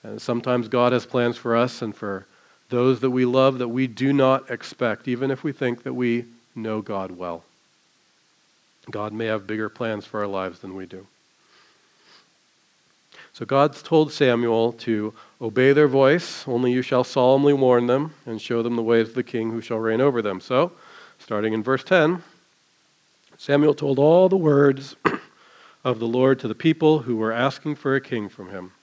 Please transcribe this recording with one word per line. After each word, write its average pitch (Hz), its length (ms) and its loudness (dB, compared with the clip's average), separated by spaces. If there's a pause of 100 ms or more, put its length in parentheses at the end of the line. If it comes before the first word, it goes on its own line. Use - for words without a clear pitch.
And 107 180 -14
sometimes 120 460 -2
God 123 240 2
has 120 120 0
plans 120 320 -2
for 117 200 -2
us 123 260 0
and 107 140 -10
for 98 280 -8 (440)
those 123 320 2
that 131 100 0
we 127 140 0
love 131 340 2
that 123 100 -4
we 127 200 -2
do 127 240 -2
not 131 360 2
expect, 117 600 -6
even 131 240 -2
if 127 100 -8
we 151 80 -4
think 123 320 -6
that 127 120 -10
we 120 320 -2 (280)
know 107 260 -6
God 98 300 -8
well. 87 320 -10 (1500)
God 104 240 -8
may 113 140 -6
have 104 220 -4
bigger 107 200 -6
plans 110 360 -8
for 107 160 -10
our 104 80 -4
lives 92 320 -8
than 95 160 -14
we 95 100 -12
do. 92 220 -20 (2250)
So - 120 -12
God's 143 380 0
told 156 300 2
Samuel 117 600 2
to 107 380 -4 (300)
obey 123 300 4
their 147 160 6
voice, 135 580 2
"Only 123 260 0
you 127 100 0
shall 123 200 0
solemnly 135 500 4
warn 123 360 4
them 143 260 0 (100)
and 113 160 -10
show 117 220 -4
them 120 140 -2
the 117 60 -2
ways 113 260 2
of 117 60 -20
the 120 100 -4
king 113 260 -4
who 113 100 -6
shall 113 180 -6
reign 113 220 -2
over 131 220 2
them." 95 180 -4
So, 147 300 -2 (480)
starting 110 340 -4
in 110 120 -4
verse 131 180 -2
ten, 175 400 2 (1120)
Samuel 143 380 2
told 139 240 -2
all 170 300 6
the 190 80 2
words 143 580 2 (100)
<clears throat> - 800 -10
of 123 140 -2
the 117 80 -4
Lord 127 340 2
to - 80 -6
the 110 60 -4
people 156 460 2
who 120 160 -4
were 110 160 -2
asking 131 420 -4
for 135 220 -2
a 131 40 0
king 107 280 -8
from 92 220 -18
him. 92 200 -14 (120)